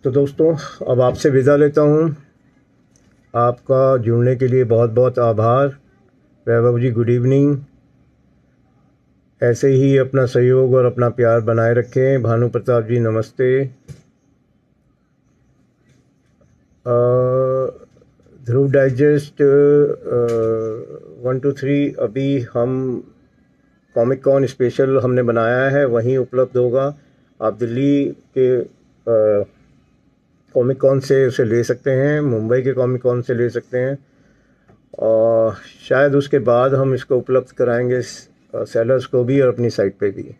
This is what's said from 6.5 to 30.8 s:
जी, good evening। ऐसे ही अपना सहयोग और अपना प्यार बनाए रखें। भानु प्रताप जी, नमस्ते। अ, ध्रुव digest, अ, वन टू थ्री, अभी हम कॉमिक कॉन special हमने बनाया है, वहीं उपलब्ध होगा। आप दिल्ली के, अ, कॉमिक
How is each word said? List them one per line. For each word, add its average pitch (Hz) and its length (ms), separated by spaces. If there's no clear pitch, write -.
जी, 127 100
good 117 200
evening। 135 480
ऐसे 120 260
ही 135 300
अपना 131 280
सहयोग 127 480
और 127 100
अपना 120 240
प्यार 117 320
बनाए 113 340
रखें। 131 480
भानु 117 260
प्रताप 120 360
जी, 120 140
नमस्ते। 117 680
अ, 123 100
ध्रुव 135 260
digest, 143 720
अ, 143 760
वन 131 140
टू 143 100
थ्री, 143 400
अभी 131 640
हम 127 460
कॉमिक 131 300
कॉन 139 220
special 127 540
हमने 123 220
बनाया 117 480
है, 143 140
वहीं 120 340
उपलब्ध 127 380
होगा। 135 400
आप 107 120
दिल्ली 135 640
के, 127 220
अ, 107 380
कॉमिक 131 260